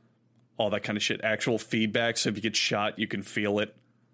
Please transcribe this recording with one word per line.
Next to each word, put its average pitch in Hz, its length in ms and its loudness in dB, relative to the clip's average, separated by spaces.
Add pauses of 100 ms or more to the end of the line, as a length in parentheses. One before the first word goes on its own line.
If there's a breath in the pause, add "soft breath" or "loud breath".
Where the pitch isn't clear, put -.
(580)
all 110 140 2
that 104 120 0
kind 104 140 -2
of 104 60 -2
shit. - 200 0
Actual 110 340 0
feedback, 113 600 0
so - 120 2
if 104 60 0
you 98 60 -10
get 110 140 0
shot, 104 440 0
you 107 80 -2
can 107 160 -4
feel 104 360 0
it. 107 160 -2 (380)